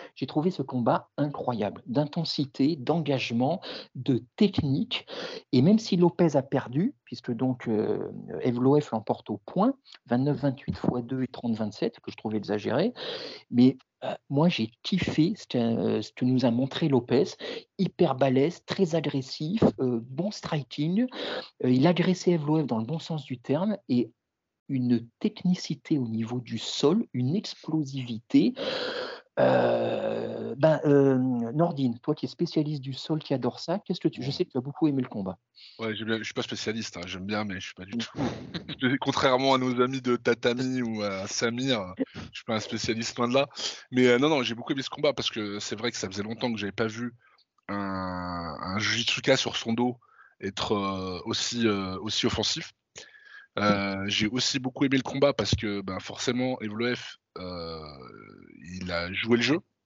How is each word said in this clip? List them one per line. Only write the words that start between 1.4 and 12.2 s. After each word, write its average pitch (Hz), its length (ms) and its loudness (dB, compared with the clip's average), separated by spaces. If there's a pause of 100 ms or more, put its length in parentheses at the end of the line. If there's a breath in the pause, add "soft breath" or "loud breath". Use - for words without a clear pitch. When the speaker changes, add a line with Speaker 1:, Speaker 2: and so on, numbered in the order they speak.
Speaker 1:
d'intensité, 147 920 0
d'engagement, 139 800 0 (360 loud breath)
de 127 280 0 (140)
technique. 165 680 2 (460 loud breath)
Et 127 100 6
même 208 180 8
si - 180 0
Lopez 170 400 6
a 131 40 2
perdu, 135 520 -2 (100)
puisque - 300 -6
donc, 127 340 -2
euh, 104 420 0 (320)
Evloev 131 520 4
l'emporte - 360 -4
au 107 160 -4
point, 226 280 2 (320 loud breath)
vingt-neuf 131 320 2
vingt-huit 131 400 -2
fois 123 240 -2
deux 131 220 -4
et 123 40 -2
trente 117 280 -4
vingt-sept, - 440 -4
que - 100 -16
je 104 60 -10
trouvais 110 220 -4